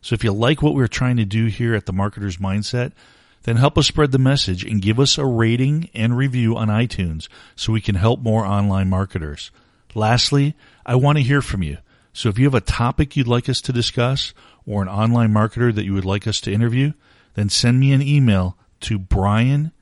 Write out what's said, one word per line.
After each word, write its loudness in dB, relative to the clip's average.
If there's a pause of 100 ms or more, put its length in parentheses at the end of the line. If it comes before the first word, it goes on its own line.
So -4
if -2
you 0
like 0
what 2
we're 0
trying -2
to 0
do -2
here -2
at -2
The -6
Marketer's -4
Mindset, -4 (520)
then -2
help 2
us 2
spread 0
the 2
message 0
and -2
give 0
us 2
a -4
rating 0
and 0
review 0
on -2
iTunes -2 (260)
so -4
we 0
can -2
help 2
more 0
online 0
marketers. -4 (440)
Lastly, 0 (300)
I -2
want 4
to 2
hear 2
from -4
you. -6 (340)
So -4
if 0
you 4
have 4
a 2
topic -2
you'd 0
like 0
us -2
to -6
discuss -2 (340)
or -2
an -4
online 2
marketer 2
that -2
you -2
would -2
like -2
us -4
to -4
interview, 0 (440)
then -2
send 2
me 4
an 4
email 2 (240)
to -4
brian 0 (100)